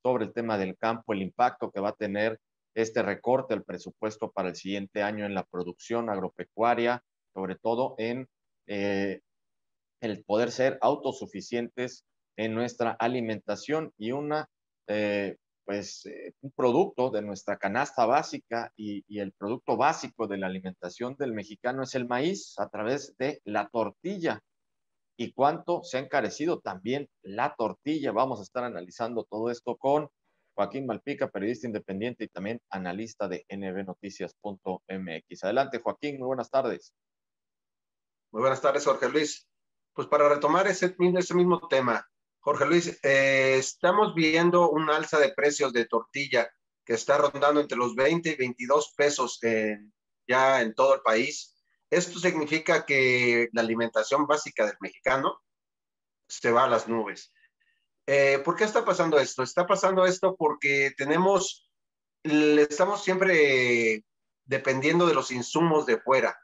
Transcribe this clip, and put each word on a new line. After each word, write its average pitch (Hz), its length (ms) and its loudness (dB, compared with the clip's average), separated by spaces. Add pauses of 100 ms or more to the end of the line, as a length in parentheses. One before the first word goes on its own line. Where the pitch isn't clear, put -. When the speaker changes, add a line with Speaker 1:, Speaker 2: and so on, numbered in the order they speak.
Speaker 1:
sobre 123 220 0
el 98 80 -6
tema 113 260 -2
del 95 200 -4
campo, 113 340 -4
el 98 100 -2
impacto 113 480 -2
que 98 120 -8
va 101 80 -2
a 107 60 -8
tener 107 440 -2 (340)
este 113 280 -2
recorte 117 520 -2
al 98 120 -6
presupuesto 95 680 -10
para 92 160 -4
el 85 80 -8
siguiente 98 480 -6
año 104 220 -4
en 101 100 -6
la 92 80 -4
producción 107 680 -8
agropecuaria, 113 920 -2 (300)
sobre 95 240 -8
todo 117 400 -4
en, 120 320 -6 (380)
eh, 101 520 -4 (800)
el 107 240 -8
poder 113 300 0
ser 131 260 0
autosuficientes 120 1300 -4 (320)
en 110 180 -4
nuestra 120 360 -2
alimentación 117 1040 -4
y 110 160 -6
una, 147 340 -4 (400)
eh, 101 480 -2 (300)
pues, 101 400 -8
eh, - 360 -14
un 135 100 -14
producto 127 580 0
de 104 140 -4
nuestra 101 340 -8
canasta 113 480 0
básica 120 720 -2
y, 104 320 -10
y 104 120 -10
el 98 120 -6
producto 117 440 -4
básico 123 520 -2
de 101 100 -6
la 95 80 -4
alimentación 92 720 -8
del 131 160 -6
mexicano 117 480 -8
es 127 140 -8
el 123 120 -4
maíz 151 520 -4
a 107 100 -4
través 117 480 -6
de 143 280 -6
la 104 240 -4
tortilla. 120 760 -4 (720)
¿Y 117 160 -8
cuánto 160 500 -2
se - 140 -8
ha 135 40 -2
encarecido 143 580 -4
también 113 500 -6 (140)
la 110 320 -6
tortilla? 127 560 -4
Vamos 117 300 -2
a - 20 -14
estar 123 200 -8
analizando 110 600 -8
todo 110 260 -6
esto 120 260 -6
con 147 320 0 (460)
Joaquín 131 320 -4
Malpica, 117 460 -6
periodista 110 340 -6
independiente 107 600 -6
y - 20 -18
también 104 420 -8
analista 95 580 -8
de 90 200 -8
N 98 240 -8
B 98 140 -6
noticias 92 540 -12
punto 95 480 -10
M 92 300 -10
X. - 280 -14
Adelante, 120 340 -2
Joaquín, 139 400 -6
muy 127 80 -6
buenas 127 240 -6
tardes. 123 420 -4 (1400)
Speaker 2:
Muy 110 100 -4
buenas 135 200 0
tardes, 143 240 2
Jorge 135 240 2
Luis. 147 400 -2 (440)
Pues 131 140 -8
para 147 220 4
retomar 151 380 4
ese, 180 280 0 (220)
ese 175 160 -2
mismo 175 340 4
tema, 123 400 0 (340)
Jorge 147 260 2
Luis, 170 360 2
eh, 135 540 4
estamos 180 560 2
viendo 165 560 4
un 156 220 0
alza 156 260 0
de 139 160 4
precios 143 400 0
de 117 120 2
tortilla 127 600 -2 (380)
que 117 80 0
está 139 240 2
rondando 143 420 4
entre 143 160 -2
los 120 200 0
veinte 160 340 2
y 151 60 -4
veintidós 127 600 0
pesos 143 460 0
en, 107 500 -2 (360)
ya 131 340 4
en 110 140 -2
todo 135 180 6
el 135 80 2
país. 117 520 0 (360)
Esto 170 300 0
significa 160 640 0
que 123 680 2
la 117 100 0
alimentación 113 680 0
básica 147 400 0
del 101 120 -6
mexicano - 640 -2 (840)
se - 240 -2
va 120 140 6
a 127 40 0
las 110 180 2
nubes. 107 460 -6 (720)
Eh, 139 400 4
¿por 170 100 0
qué 214 100 2
está - 200 2
pasando 165 320 4
esto? - 240 2
Está - 240 0
pasando 185 400 4
esto 185 300 2
porque 139 600 0
tenemos, 175 720 2 (540)
le 151 400 6
estamos 185 420 2
siempre 131 1000 4 (420)
dependiendo 135 640 2
de 156 80 4
los 131 160 0
insumos 151 560 2
de 113 120 2
fuera. 120 440 2